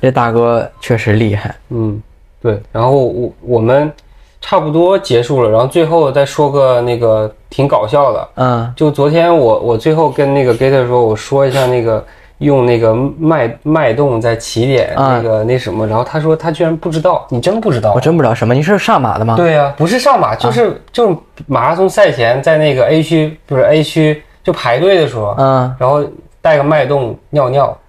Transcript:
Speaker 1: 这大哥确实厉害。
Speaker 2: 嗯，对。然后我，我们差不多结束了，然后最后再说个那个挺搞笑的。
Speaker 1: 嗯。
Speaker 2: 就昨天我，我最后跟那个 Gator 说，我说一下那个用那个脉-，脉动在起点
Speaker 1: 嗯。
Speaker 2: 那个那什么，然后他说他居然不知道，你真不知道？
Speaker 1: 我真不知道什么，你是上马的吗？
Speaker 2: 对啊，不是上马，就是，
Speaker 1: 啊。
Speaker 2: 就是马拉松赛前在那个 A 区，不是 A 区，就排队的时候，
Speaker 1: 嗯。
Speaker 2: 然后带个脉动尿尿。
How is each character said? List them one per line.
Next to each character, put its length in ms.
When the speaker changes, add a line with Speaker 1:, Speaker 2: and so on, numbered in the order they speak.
Speaker 1:
这 80
大 220
哥 340
确 180
实 160
厉 220
害。 180
Speaker 2:
嗯， 320
对。 180
然 120
后 80
我， 400
我 180
们 320
差 200
不 120
多 260
结 240
束 220
了， 60
然 100
后 80
最 180
后 260
再 140
说 260
个 300
那 160
个 340
挺 180
搞 200
笑 240
的。 240
Speaker 1:
嗯。 400
Speaker 2:
就 140
昨 200
天 260
我， 240
我 180
最 160
后 160
跟 240
那 100
个 120
Gator 320
说， 180
我 100
说 300
一 60
下 160
那 160
个 200
用 260
那 140
个 160
脉-， 420
脉 320
动 260
在 160
起 300
点 300
Speaker 1:
嗯。 120
Speaker 2:
那 140
个 220
那 160
什 120
么， 140
然 100
后 80
他 160
说 160
他 140
居 140
然 120
不 140
知 100
道， 300
你 100
真 220
不 100
知 80
道？ 140
Speaker 1:
我 80
真 160
不 60
知 40
道 60
什 140
么， 80
你 80
是 160
上 200
马 200
的 40
吗？ 120
Speaker 2:
对 200
啊， 220
不 80
是 140
上 200
马， 160
就 160
是， 180
Speaker 1:
啊。 40
Speaker 2:
就 160
是 80
马 240
拉 60
松 120
赛 240
前 300
在 160
那 160
个 140
A 160
区， 420
不 100
是 60
A 220
区， 400
就 80
排 280
队 200
的 80
时 80
候， 220
Speaker 1:
嗯。 400
Speaker 2:
然 100
后 160
带 160
个 60
脉 240
动 280
尿 180
尿。 300